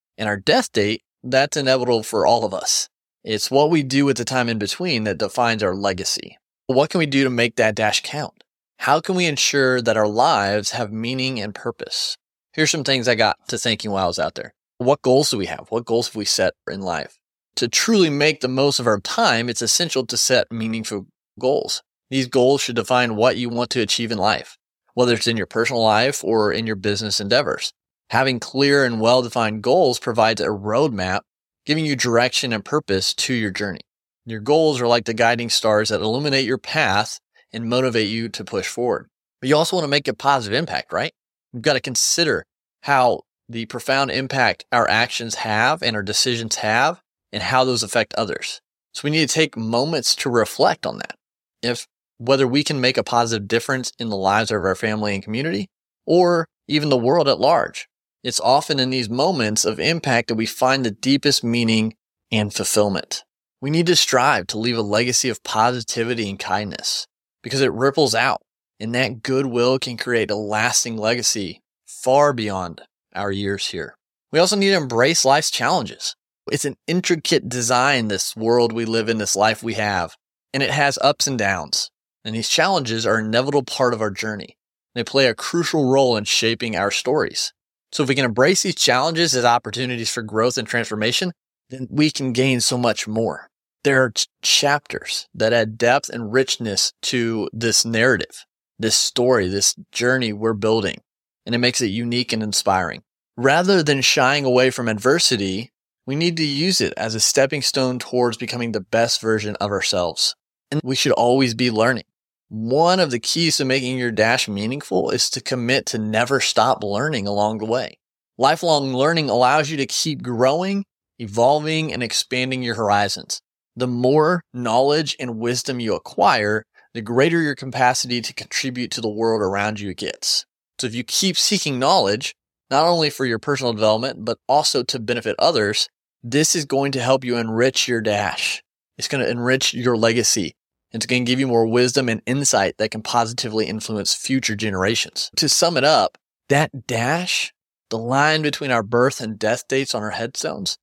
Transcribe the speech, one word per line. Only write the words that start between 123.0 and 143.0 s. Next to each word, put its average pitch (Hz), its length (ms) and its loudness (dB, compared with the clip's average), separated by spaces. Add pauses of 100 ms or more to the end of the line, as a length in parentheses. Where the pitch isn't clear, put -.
The 123 120 -2
more 147 640 2
knowledge 131 680 0
and 123 180 -8
wisdom 120 420 -4
you 110 140 -2
acquire, 107 720 0 (300)
the 117 80 -8
greater 135 360 2
your 147 160 -2
capacity 127 640 0
to - 120 -10
contribute 123 580 -6
to - 100 -8
the 113 80 -2
world 110 340 0
around 101 360 -2
you 101 140 -8
gets. - 540 -6 (320)
So 131 80 -4
if 110 80 -8
you 123 80 -6
keep - 340 0
seeking 160 400 0
knowledge, 131 560 2 (360)
not 147 160 4
only 165 240 2
for 139 160 -4
your 117 140 -2
personal 131 340 -2
development, 110 520 0
but 117 120 -4 (100)
also 139 360 2
to 127 160 -6
benefit 113 400 -4
others, 110 500 2 (340)
this 135 320 2
is 156 100 -4
going 139 280 0
to 131 80 -4
help 131 220 2
you 120 140 -2
enrich 117 500 0
your 117 140 0
dash. 104 600 -2 (360)
It's - 100 -6
gonna 135 180 -2
enrich 123 480 0
your 123 220 0
legacy. 113 600 0 (360)
It's 113 140 -6
gonna 123 180 0
give 127 160 0
you 135 80 0
more 117 180 4
wisdom 123 440 2
and 113 160 -2
insight 127 520 0
that 107 140 -2
can 110 100 -8